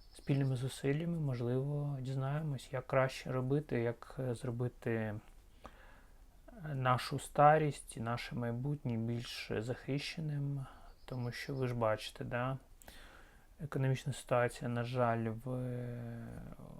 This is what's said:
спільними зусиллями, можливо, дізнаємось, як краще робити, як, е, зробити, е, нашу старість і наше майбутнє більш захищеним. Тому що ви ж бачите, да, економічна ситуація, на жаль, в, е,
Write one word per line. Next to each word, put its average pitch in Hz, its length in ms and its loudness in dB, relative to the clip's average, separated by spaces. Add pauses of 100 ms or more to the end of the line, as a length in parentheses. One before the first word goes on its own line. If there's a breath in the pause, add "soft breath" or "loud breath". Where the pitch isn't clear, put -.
(120)
спільними 135 440 2
зусиллями, 143 640 0
можливо, 139 840 0
дізнаємось, 135 680 -2
як 127 160 -4
краще 135 440 2
робити, 131 480 2
як, 117 400 -2
е, 127 160 0
зробити, 123 560 -2
е, 110 240 0 (1600 loud breath)
нашу 127 440 2
старість 147 800 6
і 127 40 -4
наше 117 340 -2
майбутнє 123 640 0
більш 117 600 -4
захищеним. 143 1080 -2 (400 loud breath)
Тому 123 260 -4
що - 240 -6
ви 131 120 2
ж 123 80 0
бачите, 110 480 2
да, 123 340 -2 (1000 loud breath)
економічна 135 540 0
ситуація, 123 560 2
на 120 140 0
жаль, 117 440 2 (180)
в, 127 80 -4
е, 120 720 -6 (520)